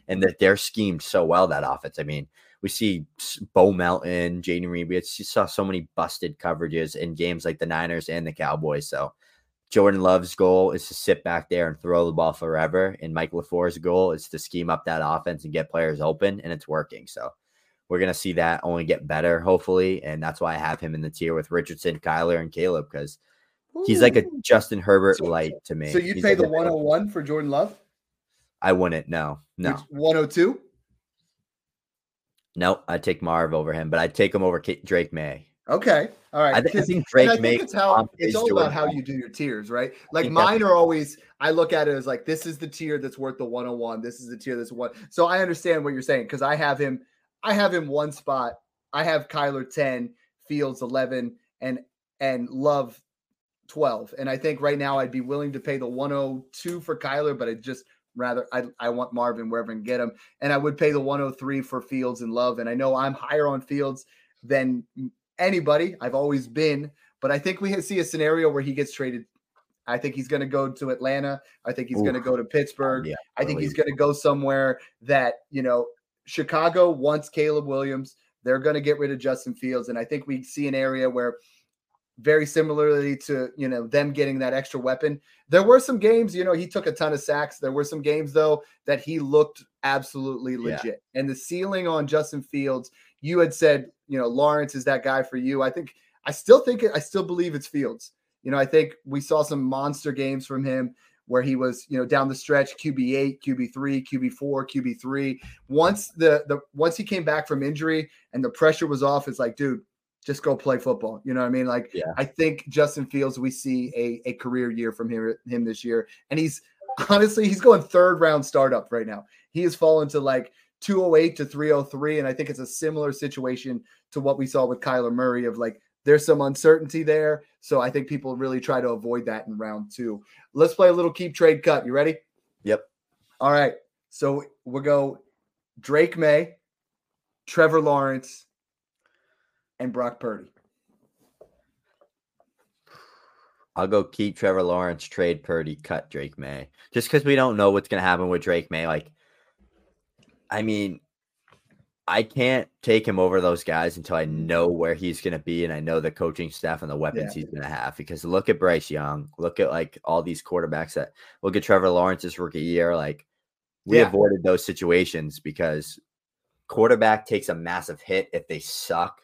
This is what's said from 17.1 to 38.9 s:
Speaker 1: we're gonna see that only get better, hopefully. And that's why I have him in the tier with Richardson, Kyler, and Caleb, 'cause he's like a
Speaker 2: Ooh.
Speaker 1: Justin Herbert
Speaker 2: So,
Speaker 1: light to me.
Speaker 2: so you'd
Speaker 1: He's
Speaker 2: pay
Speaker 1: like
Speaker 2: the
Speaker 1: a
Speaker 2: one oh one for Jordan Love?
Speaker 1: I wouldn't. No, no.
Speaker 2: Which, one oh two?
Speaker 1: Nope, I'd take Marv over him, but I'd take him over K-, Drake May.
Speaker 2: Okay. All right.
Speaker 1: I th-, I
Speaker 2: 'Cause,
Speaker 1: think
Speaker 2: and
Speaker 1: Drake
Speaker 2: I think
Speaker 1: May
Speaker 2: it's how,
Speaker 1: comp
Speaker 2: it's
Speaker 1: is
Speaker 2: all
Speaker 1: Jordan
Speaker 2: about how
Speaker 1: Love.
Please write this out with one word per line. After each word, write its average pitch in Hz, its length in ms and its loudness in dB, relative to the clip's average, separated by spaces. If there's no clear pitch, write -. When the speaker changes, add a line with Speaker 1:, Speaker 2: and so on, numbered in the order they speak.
Speaker 1:
we're 90 120 -2
gonna 92 120 0
see 90 220 -6
that 82 280 0
only 85 220 -2
get 78 220 0
better, 82 340 2
hopefully. 92 640 2
And 78 200 -8
that's 80 180 -6
why 82 140 -2
I 78 40 -6
have 80 220 -4
him 80 140 -8
in 78 60 -6
the 78 80 -6
tier 82 260 -4
with 78 160 -4
Richardson, 82 480 -4
Kyler, 85 420 0
and 80 120 -10
Caleb, 82 380 -2
'cause 73 280 -12
he's 370 160 2
like - 140 8
a 427 100 4
Speaker 2:
Ooh. 302 160 -12
Speaker 1:
Justin 107 380 2
Herbert 98 360 6
Speaker 2:
So, - 80 -6
Speaker 1:
light 80 300 -2
to - 100 -8
me. 78 180 -6
Speaker 2:
so 175 60 2
you'd 175 180 -2
Speaker 1:
He's - 80 -2
Speaker 2:
pay 202 60 6
Speaker 1:
like 190 80 4
Speaker 2:
the 165 80 4
Speaker 1:
a - 20 2
Speaker 2:
one 160 200 0
oh 165 80 -2
one 156 320 0
for 175 140 -6
Jordan 147 280 -4
Love? 160 280 -2
Speaker 1:
I 95 120 4
wouldn't. 87 360 0
No, 76 320 -4
no. 85 140 -4
Speaker 2:
Which, - 180 -6
one 156 300 2
oh 151 80 2
two? 175 340 0
Speaker 1:
Nope, 90 320 2
I'd 87 160 -2
take 90 180 -2
Marv 82 320 0
over 78 180 -2
him, 80 180 -6
but 82 100 2
I'd 80 140 0
take 101 200 2
him 98 80 0
over 90 160 2
K-, 90 260 -8
Drake 85 280 0
May. 73 340 -8
Speaker 2:
Okay. 175 400 2
All 151 100 0
right. 139 140 4
Speaker 1:
I 117 40 4
th-, 147 140 2
I 202 40 0
Speaker 2:
'Cause, - 100 2
Speaker 1:
think 180 80 0
Speaker 2:
and 170 100 0
Speaker 1:
Drake 127 220 8
Speaker 2:
I - 40 8
think 160 100 2
Speaker 1:
May 117 140 4
Speaker 2:
it's - 160 -4
how, 196 220 4
Speaker 1:
comp 110 240 2
Speaker 2:
it's 110 120 0
Speaker 1:
is 214 60 2
Speaker 2:
all 233 120 2
Speaker 1:
Jordan 175 180 4
Speaker 2:
about 143 60 -2
how 151 140 -2
Speaker 1:
Love. 135 80 -2